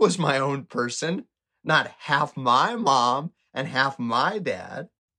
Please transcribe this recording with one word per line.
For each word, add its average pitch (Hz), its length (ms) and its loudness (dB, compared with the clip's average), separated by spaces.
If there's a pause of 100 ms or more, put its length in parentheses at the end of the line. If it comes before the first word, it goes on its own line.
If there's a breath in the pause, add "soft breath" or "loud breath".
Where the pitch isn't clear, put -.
was 175 180 4
my 147 200 0
own 139 260 -2
person, 127 640 -4 (380)
not 156 260 2 (100)
half 147 360 -2
my 139 400 2
mom 139 560 2 (200)
and 131 140 -6
half 131 320 -2
my 127 400 0
dad. 127 500 -8 (300)